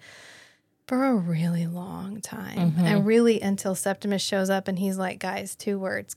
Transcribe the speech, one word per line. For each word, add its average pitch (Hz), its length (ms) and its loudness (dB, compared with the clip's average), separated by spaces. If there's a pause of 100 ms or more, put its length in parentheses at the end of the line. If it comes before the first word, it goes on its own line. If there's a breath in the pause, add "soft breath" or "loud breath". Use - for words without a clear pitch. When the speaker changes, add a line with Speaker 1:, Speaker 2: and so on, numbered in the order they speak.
(880 loud breath)
Speaker 1:
For 254 180 0
a 269 100 4
really 170 520 0
long 180 540 -8
time. - 520 -2
Speaker 2:
Mm-hmm. 170 120 4
Speaker 1:
And 202 220 4
really 226 340 6
until 196 340 0
Septimus 196 480 -2
shows 190 280 0
up 196 160 0
and 190 120 -2
he's 190 200 -2
like, 185 220 -4
"Guys, 196 340 -6
two 202 240 -4
words, 196 380 -6